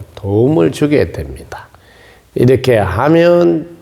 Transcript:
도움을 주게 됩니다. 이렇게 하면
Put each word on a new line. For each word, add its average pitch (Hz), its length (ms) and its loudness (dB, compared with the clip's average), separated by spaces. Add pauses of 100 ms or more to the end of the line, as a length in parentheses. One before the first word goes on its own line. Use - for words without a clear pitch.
(140)
도움을 135 580 0
주게 147 400 -2
됩니다. - 560 -14 (680)
이렇게 123 420 2
하면 165 880 0 (140)